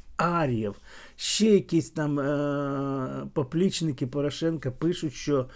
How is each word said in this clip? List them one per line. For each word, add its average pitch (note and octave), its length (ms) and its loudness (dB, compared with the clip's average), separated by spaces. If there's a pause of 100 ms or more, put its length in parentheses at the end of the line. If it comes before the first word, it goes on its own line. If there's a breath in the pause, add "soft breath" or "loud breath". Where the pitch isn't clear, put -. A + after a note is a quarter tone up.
(180)
Ар'єв, C3+ 580 0 (400 loud breath)
ще - 300 0
якісь F3+ 440 4
там, D3 300 0
е, C#3 1120 -2
поплічники D#3+ 760 0
Порошенка C#3+ 640 -2
пишуть, D#3+ 420 -2
що C3+ 420 0